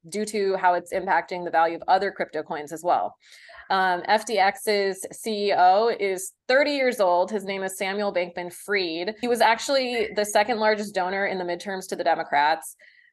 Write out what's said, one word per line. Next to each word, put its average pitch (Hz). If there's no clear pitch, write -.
due 202
to 196
how 180
it's 175
impacting 180
the 170
value 165
of 160
other 190
crypto 160
coins 151
as 156
well. 135
Um, 185
F 214
T 214
X's 196
C 208
E 190
O 196
is 190
thirty 285
years 262
old. 185
His 202
name 196
is 190
Samuel 202
Bankman-Fried. 180
He 240
was 233
actually 240
the 208
second 214
largest 214
donor 190
in 190
the 180
midterms 185
to 196
the 175
Democrats. 160